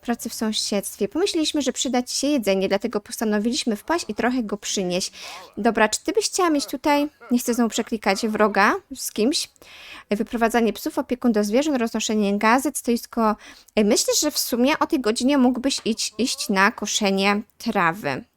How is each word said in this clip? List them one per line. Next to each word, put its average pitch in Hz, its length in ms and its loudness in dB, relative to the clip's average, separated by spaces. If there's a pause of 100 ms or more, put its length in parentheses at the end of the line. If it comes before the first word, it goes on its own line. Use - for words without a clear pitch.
Pracy 240 260 -4
w - 40 -12
sąsiedztwie. 214 720 -4
Pomyśleliśmy, 311 540 0
że 247 120 -2
przyda 247 300 -2
ci - 120 -8
się - 120 -2
jedzenie, 196 420 2
dlatego 247 300 -2
postanowiliśmy 214 760 -2
wpaść 330 320 -4
i 214 80 -6
trochę 247 280 0
go 208 140 -6
przynieść. - 540 -4 (460)
Dobra, 220 320 4
czy - 140 -4
ty 320 100 -4
byś 415 120 0
chciała 359 240 2
mieć 285 160 0
tutaj, 294 440 0 (220)
nie 240 80 4
chcę 240 140 -2
znowu 233 160 2
przeklikać, 220 580 -2
wroga 214 480 4 (200)
z - 160 -10
kimś? 254 380 0 (600)
Wyprowadzanie 233 640 0
psów, - 240 -6
opiekun 254 340 0
do 208 120 2
zwierząt, 262 340 2
roznoszenie 214 600 0
gazet, 233 400 2
stoisko. 226 580 0 (400)
E, 214 80 4
myślę, 220 360 2
że 202 120 0
w - 80 -4
sumie 254 400 2
o 294 80 2
tej 311 120 0
godzinie 247 380 2
mógłbyś 254 480 2
iść, - 320 -4
iść - 320 -4
na 196 220 4
koszenie 202 680 0 (160)
trawy. 170 680 -2 (140)